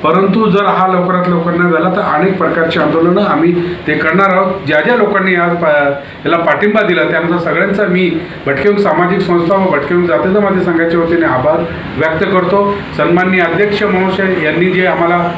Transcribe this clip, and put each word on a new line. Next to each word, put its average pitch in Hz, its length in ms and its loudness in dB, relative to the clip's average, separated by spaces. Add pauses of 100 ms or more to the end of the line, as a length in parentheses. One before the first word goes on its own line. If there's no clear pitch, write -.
परंतु 196 460 2
जर 196 160 2
हा 185 220 0
लवकरात 180 400 0
लवकर 170 240 0
नाही 170 220 0
झाला 160 160 0
तर 190 120 -2
अनेक 160 360 0
प्रकारची 165 420 0
आंदोलनं 170 440 2
आम्ही 170 500 0
ते - 240 -4
करणार 185 360 0
आहोत. 185 340 0
ज्या 151 140 2
ज्या 240 140 2
लोकांनी 196 400 0
आज 170 200 0
पा-, 147 360 0 (340)
याला 165 120 2
पाठिंबा 208 440 0
दिला 175 220 0
त्यांचा 170 360 0
सगळ्यांचा 190 460 -2
मी 180 260 0 (340)
भटकेविमुक्त 202 420 0
सामाजिक 180 320 0
संस्था 175 360 0
व 190 140 2
भटकेविमुक्त 170 440 0
जाती 190 200 0
जमाती 190 320 2
संघाच्या 170 340 0
वतीने 165 260 0
आभार 160 340 0 (380)
व्यक्त 160 260 0
करतो. 196 520 0 (220)
सन्माननीय 180 440 2
अध्यक्ष 202 420 0
महोदय 190 600 0
यांनी 160 200 0
जे 185 200 0
आम्हाला 175 360 0 (160)